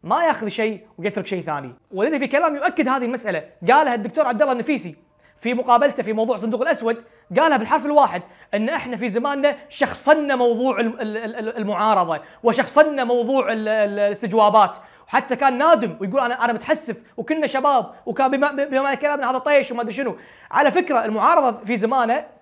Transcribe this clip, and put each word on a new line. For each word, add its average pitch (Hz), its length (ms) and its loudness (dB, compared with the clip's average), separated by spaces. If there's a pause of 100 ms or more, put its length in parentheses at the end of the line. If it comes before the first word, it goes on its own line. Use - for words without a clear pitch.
ما 247 220 0
ياخذ 226 240 -2
شيء 214 380 -4 (120)
ويترك 196 280 -6
شيء 185 160 -6
ثاني. 139 320 -8 (180)
ولذا 247 260 -2
في 262 80 -2
كلام 302 300 0
يؤكد 320 320 -2
هذه 262 160 -2
المسألة 220 400 -6 (260)
قالها 269 240 4
الدكتور 240 320 -2
عبد 240 160 -2
الله 269 100 2
النفيسي 220 440 -4 (420)
في 247 160 -4
مقابلته 247 480 2
في 208 100 -4
موضوع 220 240 -2
صندوق 214 240 -4
الأسود، 233 440 -2 (340)
قالها 302 180 4
بالحرف 233 300 0
الواحد 262 360 4 (320)
أن 214 140 0
إحنا 247 280 -6
في 240 120 -6
زماننا 285 480 0 (120)
شخصنا 285 680 0
موضوع 240 440 2
الم-، 226 200 -2
ال-، 214 160 -6
ال-، 226 200 -8
ال-، 226 200 -8
المعارضة 196 640 0 (220)
وشخصنا 269 600 4
موضوع 247 480 0
ال-، 214 160 -4
ال-، 208 300 0
الاستجوابات، 208 800 2 (300)
وحتى 269 300 -2
كان 269 220 0
نادم 240 420 2
ويقول: 202 200 -2
"أنا، 240 240 -2
أنا 240 80 0
متحسف 240 440 -4 (200)
وكنا 311 300 -2
شباب 262 460 0 (140)
وكان 269 240 0
بما، 277 220 0 (120)
بما 269 300 -2
كلامنا 285 360 -2
هذا 262 80 -2
طيش 269 340 2
وما 240 100 -4
أدري 214 100 -6
شنو". 240 240 -4 (340)
على 285 200 4
فكرة 302 340 0
المعارضة 226 600 2
في 233 120 -2
زمانه 240 480 0 (180)